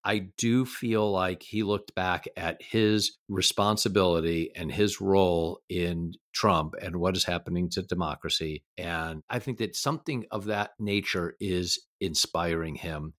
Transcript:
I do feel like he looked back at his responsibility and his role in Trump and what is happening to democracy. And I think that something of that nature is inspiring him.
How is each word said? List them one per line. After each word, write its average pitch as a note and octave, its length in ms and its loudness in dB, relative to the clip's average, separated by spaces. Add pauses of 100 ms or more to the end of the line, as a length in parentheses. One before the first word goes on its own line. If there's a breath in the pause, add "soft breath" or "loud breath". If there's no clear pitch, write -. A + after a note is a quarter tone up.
I G2+ 300 0
do B2 300 2
feel A2 440 0
like F#2 320 0
he G#2+ 200 -4
looked G2+ 320 -2
back F#2 320 0 (100)
at E2+ 240 -4
his G#2+ 560 2 (100)
responsibility F#2+ 1300 2
and E2 160 -6
his G2+ 300 0
role F2+ 600 4 (100)
in F2 420 -2 (220)
Trump D#2+ 480 2
and F2+ 140 -6
what F2+ 200 2
is F2 80 0
happening F2 460 -2
to F#2+ 120 -4
democracy. D#2+ 800 -4 (120)
And E2 540 -6
I A#2+ 80 -2
think A#2+ 200 -6
that A2+ 180 -4
something C#3+ 540 -4
of G2+ 160 -6
that G#2 320 -2
nature G2+ 600 -2
is F2+ 460 -2 (160)
inspiring E2 720 -2
him. D#2 440 -8